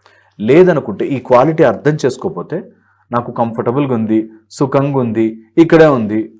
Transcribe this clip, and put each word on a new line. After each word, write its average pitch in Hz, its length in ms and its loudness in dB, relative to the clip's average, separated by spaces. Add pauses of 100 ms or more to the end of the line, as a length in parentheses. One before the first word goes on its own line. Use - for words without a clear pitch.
(400)
లేదనుకుంటే 135 680 2
ఈ 135 140 -4
క్వాలిటీ 156 440 2
అర్థం 131 420 0
చేసుకోకపోతే 151 580 -6 (480)
నాకు 117 200 -6
కంఫర్టబుల్గా 123 640 -4
ఉంది, 110 340 -2 (220)
సుఖంగా 139 480 -2
ఉంది, 113 420 -2 (160)
ఇక్కడే 160 300 6
ఉంది, 110 520 -2